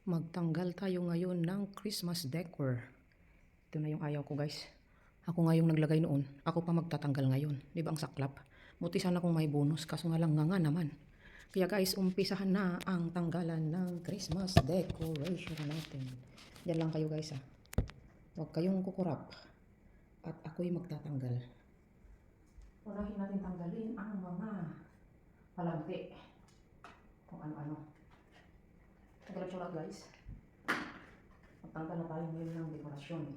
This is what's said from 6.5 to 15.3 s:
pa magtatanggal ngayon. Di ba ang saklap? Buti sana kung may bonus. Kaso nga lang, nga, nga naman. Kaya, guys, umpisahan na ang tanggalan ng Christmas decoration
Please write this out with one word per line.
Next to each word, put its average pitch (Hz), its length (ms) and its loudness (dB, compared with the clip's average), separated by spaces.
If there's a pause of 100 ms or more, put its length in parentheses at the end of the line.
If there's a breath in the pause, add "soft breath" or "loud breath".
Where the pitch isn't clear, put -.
pa 170 160 2
magtatanggal 143 560 2
ngayon. 143 240 2 (160)
Di 170 80 -2
ba 156 160 0
ang 151 60 -2
saklap? 139 340 -4 (400 loud breath)
Buti 175 240 -2
sana 175 240 2
kung 170 80 4
may 160 160 4
bonus. 147 400 4
Kaso 165 240 -2
nga 165 80 4
lang, 160 160 6
nga, 151 80 6
nga 185 160 4
naman. 156 320 2 (640 loud breath)
Kaya, 185 80 6
guys, 190 320 2
umpisahan 190 560 2
na 185 320 4
ang 170 320 0
tanggalan 165 560 0
ng 175 320 -2
Christmas 185 480 -2 (160)
decoration 160 880 0 (160)